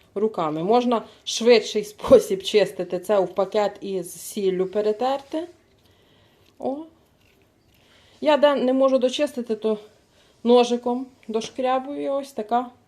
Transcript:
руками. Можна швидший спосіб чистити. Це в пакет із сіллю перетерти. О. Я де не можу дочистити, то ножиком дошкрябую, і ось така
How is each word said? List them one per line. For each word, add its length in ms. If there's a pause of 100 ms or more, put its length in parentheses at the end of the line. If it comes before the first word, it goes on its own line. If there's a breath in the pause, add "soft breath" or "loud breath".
(160 soft breath)
руками. 480
Можна 380 (220 loud breath)
швидший 600
спосіб 600
чистити. 560
Це 200
в 80
пакет 540
із 400
сіллю 440
перетерти. 840 (1120 soft breath)
О. 180 (1400 soft breath)
Я 160
де 180
не 180
можу 240
дочистити, 580
то 220 (680 soft breath)
ножиком 640 (220)
дошкрябую, 760
і 60
ось 220
така 380 (180)